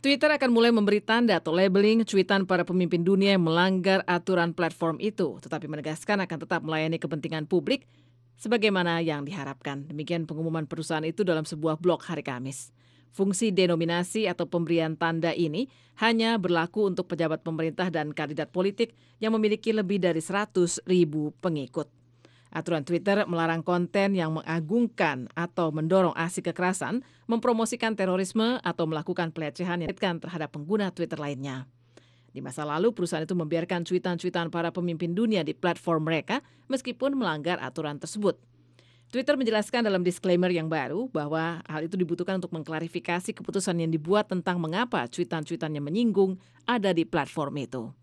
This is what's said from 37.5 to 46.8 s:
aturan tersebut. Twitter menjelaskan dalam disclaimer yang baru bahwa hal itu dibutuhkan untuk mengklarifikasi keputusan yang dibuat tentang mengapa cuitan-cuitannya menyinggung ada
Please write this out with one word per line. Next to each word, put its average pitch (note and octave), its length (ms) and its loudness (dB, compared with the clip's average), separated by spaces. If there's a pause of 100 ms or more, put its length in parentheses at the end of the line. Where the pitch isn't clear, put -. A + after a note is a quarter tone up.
aturan D3 320 -6
tersebut. G3 400 -2 (800)
Twitter C4 240 2
menjelaskan A3 480 2
dalam F#3 160 2
disclaimer F3+ 480 2
yang D#3+ 160 0
baru D#3+ 400 -2
bahwa D#3+ 640 -4
hal D#3 160 -4
itu F#3 80 -6
dibutuhkan F3+ 480 -2
untuk F3 80 -10
mengklarifikasi E3+ 800 -4
keputusan F3+ 480 -2
yang D#3+ 160 0
dibuat F#3 320 0
tentang F3+ 320 -2
mengapa D#3+ 480 -2
cuitan-cuitannya D#3 720 -4
menyinggung F#3+ 560 2 (320)
ada G#3 240 2